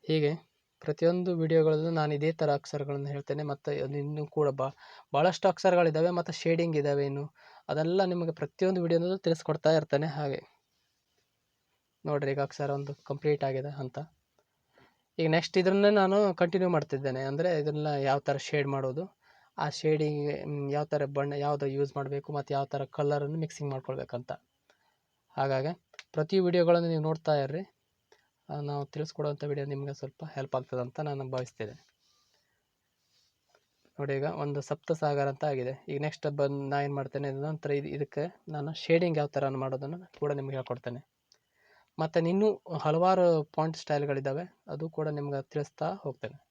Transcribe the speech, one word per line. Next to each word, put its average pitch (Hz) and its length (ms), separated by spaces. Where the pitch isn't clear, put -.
ಹೀಗೆ 156 440
ಪ್ರತಿಯೊಂದು 175 560
ವಿಡಿಯೋಗಳಲ್ಲೂ 160 540
ನಾನು 151 240
ಇದೇ 151 180
ಥರ 151 220
ಅಕ್ಷರಗಳನ್ನು 143 520
ಹೇಳ್ತೇನೆ, 143 360
ಮತ್ತು 143 420
ಅದು 139 140
ಇನ್ನೂ 147 280
ಕೂಡ 147 220
ಬಾ-, 135 260
ಭಾಳಷ್ಟು 170 340
ಅಕ್ಷರಗಳಿದ್ದಾವೆ, 175 640
ಮತ್ತು 175 220
ಶೇಡಿಂಗ್ 165 440
ಇದ್ದಾವೆ 143 300
ಇನ್ನು, 139 180
ಅದೆಲ್ಲ 170 360
ನಿಮಗೆ 175 280
ಪ್ರತಿಯೊಂದು 185 500
ವಿಡಿಯೋನಲ್ಲೂ 170 340
ತಿಳಿಸ್ಕೊಡ್ತಾ 160 540
ಇರ್ತೇನೆ. 151 360
ಹಾಗೆ 147 340
ನೋಡ್ರಿ, 147 260
ಈಗ 139 100
ಅಕ್ಷರ 139 300
ಒಂದು 139 240
ಕಂಪ್ಲೀಟ್ 147 500
ಆಗಿದೆ 135 240
ಅಂತ. 139 300
ಈಗ 160 120
ನೆಕ್ಸ್ಟ್ 165 280
ಇದನ್ನೇ 196 320
ನಾನು 196 440
ಕಂಟಿನ್ಯೂ 180 340
ಮಾಡ್ತಿದ್ದೇನೆ, 139 540
ಅಂದ್ರೆ 151 380
ಇದನ್ನ 151 260
ಯಾವ 139 320
ಥರ 143 180
ಶೇಡ್ 143 300
ಮಾಡೋದು, 139 520
ಆ 156 100
ಶೇಡಿಂಗ್, 151 800
ಮ್, 143 240
ಯಾವ 147 140
ಥರ 147 200
ಬಣ್ಣ 143 280
ಯಾವ್ದು 143 340
ಯೂಸ್ 139 300
ಮಾಡಬೇಕು, 139 360
ಮತ್ತು 143 220
ಯಾವ 139 100
ಥರ 139 200
ಕಲರನ್ನು 147 540
ಮಿಕ್ಸಿಂಗ್ 156 340
ಮಾಡ್ಕೊಳ್ಬೇಕಂತ. 131 600
ಹಾಗಾಗಿ 139 360
ಪ್ರತಿ 156 260
ವಿಡಿಯೋಗಳನ್ನು 175 500
ನೀವು 160 140
ನೋಡ್ತಾ 156 320
ಇರ್ರಿ, 143 280
ಆ, 147 100
ನಾವು 143 260
ತಿಳಿಸ್ಕೊಡುವಂಥ 147 580
ವಿಡಿಯೋ 143 220
ನಿಮ್ಗೆ 139 280
ಸ್ವಲ್ಪ - 300
ಹೆಲ್ಪ್ 135 220
ಆಗ್ತದೆ 127 240
ಅಂತ 123 200
ನಾನು 139 300
ಭಾವಿಸ್ತೇನೆ. 123 420
ನೋಡಿ, 139 160
ಈಗ 135 80
ಒಂದು 147 360
ಸಪ್ತಸಾಗರ 147 680
ಅಂತ 135 160
ಆಗಿದೆ. 131 440
ಈಗ 143 120
ನೆಕ್ಸ್ಟ್ 151 300
ಬಂದು 143 380
ನಾ 143 140
ಏನ್ 143 120
ಮಾಡ್ತೇನೆ, 139 340
ಇದ್ರ 135 120
ನಂತರ 151 300
ಇದ್-, 143 180
ಇದಕ್ಕೆ 147 600
ನಾನು 156 260
ಶೇಡಿಂಗ್ 170 440
ಯಾವ 147 80
ಥರ 139 220
ಮಾಡೋದನ್ನು 135 500
ಕೂಡ 147 120
ನಿಮ್ಗೆ 135 240
ಹೇಳ್ಕೊಡ್ತೇನೆ. 123 440
ಮತ್ತೆ 160 220
ಇನ್ನೂ 185 580
ಹಲವಾರು 170 640
ಪಾಯಿಂಟ್ 160 320
ಸ್ಟೈಲ್‌ಗಳಿದ್ದಾವೆ, 143 920
ಅದು 160 220
ಕೂಡ 156 180
ನಿಮ್ಗೆ 143 420
ತಿಳಿಸ್ತಾ 151 420
ಹೋಗ್ತೇನೆ. 139 460